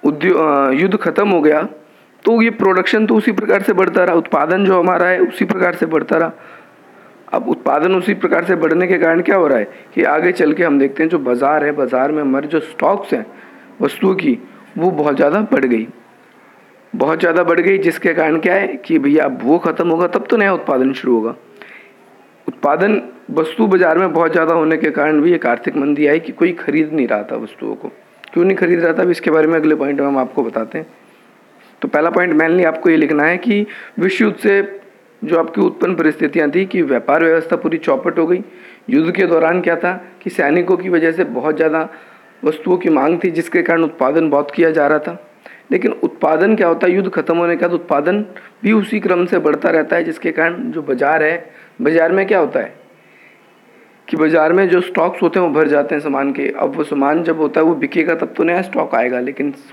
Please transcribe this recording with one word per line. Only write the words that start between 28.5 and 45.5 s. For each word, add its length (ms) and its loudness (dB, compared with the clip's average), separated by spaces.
खरीद 240 0
रहा 120 2
था, 100 0
अब 80 2
इसके 200 -2
बारे 160 4
में 80 2
अगले 200 2
point 260 -2
में 60 0
हम 120 0
आपको 240 -2
बताते 360 -6
हैं। 80 -10
तो 60 -4
पहला 220 2
point 240 0
mainly 320 2
आपको 240 0
ये 60 4
लिखना 280 2
है 140 2
कि 260 0
विश्व 260 0
युद्ध 140 0
से 220 2
जो 160 0
आपकी 220 -2
उत्पन्न 340 0
परिस्थितियाँ 560 0
थी 160 0
कि 160 -2
व्यापार 420 0
व्यवस्था 320 2
पूरी 220 -4
चौपट 400 -2
हो 80 2
गई। 160 0
युद्ध 220 2
के 140 0
दौरान 340 2
क्या 160 0
था 160 -2
कि 80 -8
सैनिकों 460 0
की 120 -8
वजह 240 2
से 120 -2
बहुत 320 -4
ज़्यादा 320 0
वस्तुओं 360 0
की 100 -2
मांग 360 2
थी, 60 0
जिसके 320 -2
कारण 200 0
उत्पादन 480 0
बहुत 200 0
किया 200 2
जा 160 2
रहा 120 2
था। 200 -8